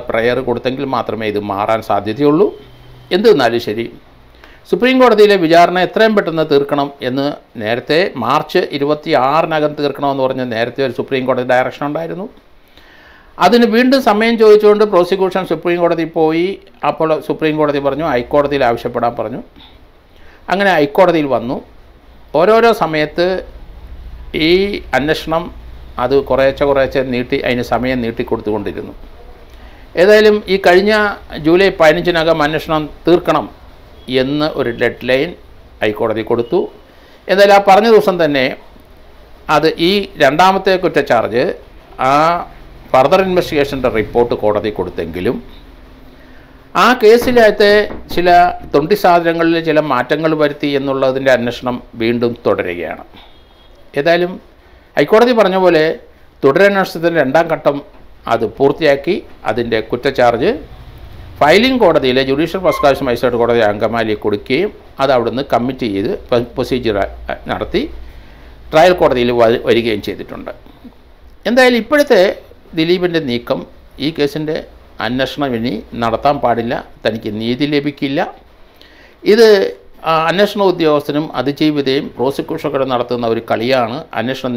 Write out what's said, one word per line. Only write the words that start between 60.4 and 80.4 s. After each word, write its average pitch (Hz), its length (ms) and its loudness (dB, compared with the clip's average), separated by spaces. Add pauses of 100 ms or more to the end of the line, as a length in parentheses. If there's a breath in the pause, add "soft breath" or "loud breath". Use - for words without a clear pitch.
ഫയലിംഗ് 226 420 4
കോടതിയിലെ 135 460 2
ജുഡീഷ്യൽ 160 360 -2
ഫസ്റ്റ് 151 160 0
ക്ലാസ് 143 240 2
മജിസ്ട്രേറ്റ് 120 360 0
കോടതി 117 280 2
അങ്കമാലി 110 540 -2
കൊടുക്കുകയും 127 480 -2 (300)
അത് 139 140 2
അവിടുന്ന് 117 280 -2 (100)
കമ്മിറ്റ് 123 400 -2
ചെയ്ത് 101 180 -2 (180)
പ-, 120 260 0
procedure 120 420 -2 (540)
നടത്തി - 300 -4 (920 soft breath)
ട്രയൽ 175 280 6
കോടതിയിൽ 127 400 2
വ-, 117 300 4
വരികയും 113 380 0
ചെയ്തിട്ടുണ്ട്. - 440 -12 (960)
എന്തായാലും 247 340 4
ഇപ്പോഴത്തെ 285 380 2 (560)
ദിലീപിൻ്റെ 170 520 0
നീക്കം 120 300 -4 (460)
ഈ 147 120 -2
കേസിൻ്റെ 151 400 -4 (500)
അന്വേഷണം 131 500 -4
ഇനി 117 160 -4 (280)
നടത്താൻ 117 420 0
പാടില്ല, 117 300 -2 (300)
തനിക്ക് 113 260 -4 (120)
നീതി 123 320 -2
ലഭിക്കില്ല. 143 460 -4 (1120 soft breath)
ഇത് 226 140 6 (640)
ആ 165 40 2 (160)
അന്വേഷണ 202 320 0 (100)